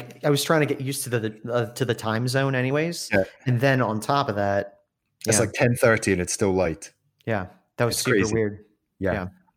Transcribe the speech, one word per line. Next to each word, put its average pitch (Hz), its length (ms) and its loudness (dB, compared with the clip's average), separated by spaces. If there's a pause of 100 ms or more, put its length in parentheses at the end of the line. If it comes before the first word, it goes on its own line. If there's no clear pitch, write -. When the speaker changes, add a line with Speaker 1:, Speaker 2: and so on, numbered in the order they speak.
(240)
Speaker 1:
I 151 60 0
was 143 140 2
trying 160 180 2
to 147 40 2
get 131 160 -2
used 135 220 -6
to 131 60 -8
the, 110 300 -4 (120)
uh, 120 220 0
to - 120 -2
the 120 80 0
time 113 340 -2
zone 135 280 0
anyways. 147 560 -2
Speaker 2:
Yeah. 202 120 4 (220)
Speaker 1:
And 123 140 2
then 135 220 2
on 107 180 0
top 139 300 0
of 101 60 -2
that, 101 440 -2 (480)
Speaker 2:
It's 110 100 2
Speaker 1:
yeah. 107 40 4
Speaker 2:
like 104 120 0
ten 123 220 2
thirty 110 380 4
and 90 80 0
it's 87 120 -4
still 101 200 0
light. 87 400 -2 (320)
Speaker 1:
Yeah, 101 220 -4 (300)
that 120 80 0
was 110 100 0
Speaker 2:
It's - 80 -4
Speaker 1:
super 120 160 2
Speaker 2:
crazy. 107 160 0
Speaker 1:
weird. 104 300 -2 (340)
Speaker 2:
Yeah. 95 140 0
Speaker 1:
Yeah. 92 140 -4 (300)